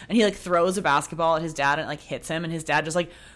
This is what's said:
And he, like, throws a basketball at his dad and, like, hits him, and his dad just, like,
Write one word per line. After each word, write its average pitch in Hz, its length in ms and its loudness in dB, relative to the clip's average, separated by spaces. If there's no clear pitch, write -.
And 196 80 0
he, 233 80 6
like, 196 100 2
throws 180 440 2
a - 20 -6
basketball 160 540 2
at 160 80 -2
his 160 100 -6
dad 143 240 2
and, 156 100 -4
like, 147 140 -8
hits - 260 -10
him, 165 160 -4
and 165 80 -6
his 165 120 -6
dad 151 220 0
just, 160 100 -4
like, 170 160 -2